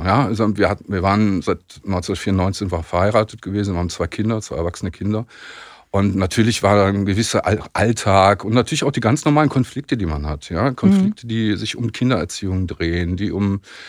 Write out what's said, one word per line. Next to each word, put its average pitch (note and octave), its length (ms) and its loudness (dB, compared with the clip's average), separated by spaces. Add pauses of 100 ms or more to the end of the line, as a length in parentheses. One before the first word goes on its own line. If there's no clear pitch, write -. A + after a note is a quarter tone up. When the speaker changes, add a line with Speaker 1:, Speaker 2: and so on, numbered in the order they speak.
Speaker 1:
Ja? A#2 220 2
Also G#2+ 320 0
wir G2 100 4
hatten, G2+ 240 -4
wir F#2+ 100 0
waren G2 400 2
seit F2+ 180 -2 (260)
neunzehnhundertvierundneunzig F#2+ 840 -2
war E2+ 120 -4
verheiratet G#2 580 0
gewesen, G2 320 -2
wir F2 60 0
haben F2 100 -2
zwei F2 180 -4
Kinder, A2 340 -2
zwei - 160 -8
erwachsene F2 340 -4
Kinder. G#2+ 360 -4 (680)
Und G2 200 2
natürlich G#2 480 2
war G2+ 120 4
da G2+ 120 6
ein G2 180 0
gewisser G2+ 400 0
All-, G2+ 160 0 (120)
Alltag G2+ 720 4
und A2+ 100 0
natürlich B2+ 280 0
auch C#3+ 80 0
die B2+ 80 -4
ganz A#2 260 0
normalen D3 240 4
Konflikte, - 460 -2
die G2 120 -2
man D2 180 -4
hat. D2+ 240 -6
Ja? G2+ 220 0
Konflikte, G3 560 2
Speaker 2:
Mhm. - 20 -8
Speaker 1:
die A2 260 0
sich G#2+ 220 -6
um A2+ 140 -4
Kindererziehung F#2+ 760 -2
drehen, F2 500 -2
die G2 160 -4
um, G2 300 -2 (280)